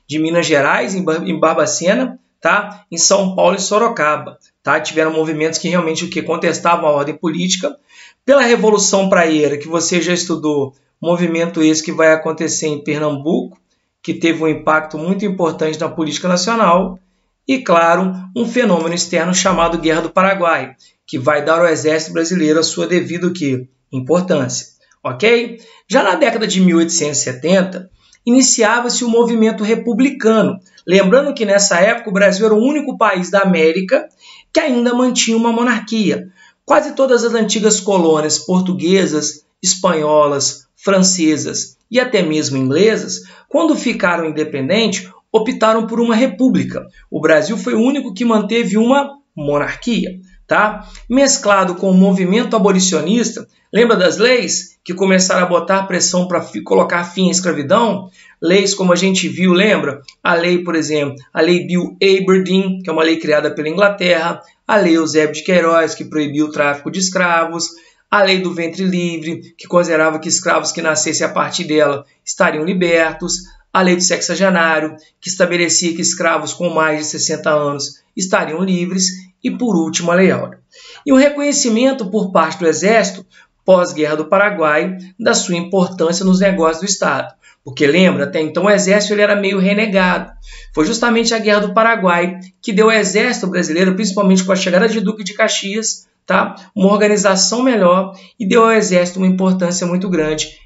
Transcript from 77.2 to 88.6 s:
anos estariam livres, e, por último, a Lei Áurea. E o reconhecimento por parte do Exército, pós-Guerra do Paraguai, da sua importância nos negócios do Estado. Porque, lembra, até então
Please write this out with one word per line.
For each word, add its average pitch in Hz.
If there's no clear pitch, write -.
anos 143
estariam 185
livres, 185
e, -
por 226
último, 165
a -
Lei 185
Áurea. -
E 277
o 262
reconhecimento 269
por 190
parte 160
do 175
Exército, 185
pós-Guerra 151
do 156
Paraguai, 180
da 226
sua 180
importância 180
nos 185
negócios 160
do 190
Estado. 151
Porque, 135
lembra, 156
até 156
então 156